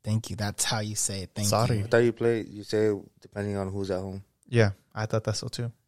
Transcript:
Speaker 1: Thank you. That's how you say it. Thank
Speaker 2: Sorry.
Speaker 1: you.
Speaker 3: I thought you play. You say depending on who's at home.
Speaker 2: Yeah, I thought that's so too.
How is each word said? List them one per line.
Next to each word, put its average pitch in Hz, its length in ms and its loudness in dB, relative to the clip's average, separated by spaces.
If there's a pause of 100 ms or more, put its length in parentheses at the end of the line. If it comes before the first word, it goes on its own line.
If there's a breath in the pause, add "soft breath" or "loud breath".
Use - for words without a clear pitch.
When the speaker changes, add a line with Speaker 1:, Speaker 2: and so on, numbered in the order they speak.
Speaker 1:
Thank 110 280 -2
you. 95 40 -8
That's 104 280 -4
how 113 160 0
you 107 160 -6
say 98 280 -4
it. - 120 -14
Thank 104 140 -2
Speaker 2:
Sorry. 107 300 4
Speaker 1:
you. 98 40 0
Speaker 3:
I 104 40 -4
thought 120 100 6
you 120 160 6
play. 117 280 2
You 101 220 -10
say 107 280 2 (300)
depending 101 360 -4
on 98 120 -2
who's 98 220 -4
at 92 80 0
home. 98 240 -8 (240)
Speaker 2:
Yeah, 113 240 4 (240)
I 110 100 -4
thought 110 200 -2
that's 113 140 -2
so - 100 -8
too. 120 220 -8 (160)